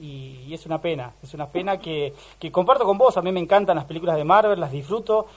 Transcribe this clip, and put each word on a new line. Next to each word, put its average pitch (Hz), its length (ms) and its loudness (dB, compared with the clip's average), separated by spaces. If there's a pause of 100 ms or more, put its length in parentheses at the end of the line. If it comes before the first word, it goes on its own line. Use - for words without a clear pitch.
y, 135 480 -16
y 160 60 -12
es 160 120 -14
una 160 140 -4
pena, 143 320 -6 (100)
es 135 120 -20
una 147 120 -10
pena 185 320 -4
que, 151 340 -6 (260)
que 165 140 -12
comparto 233 320 4
con 196 140 2
vos, 247 180 6
a 175 60 0
mí 185 100 -2
me 185 80 -2
encantan 190 360 4
las 147 100 -6
películas 165 300 -4
de 147 80 -2
Marvel, 202 360 4
las 139 120 -6
disfruto, 214 540 -2 (100)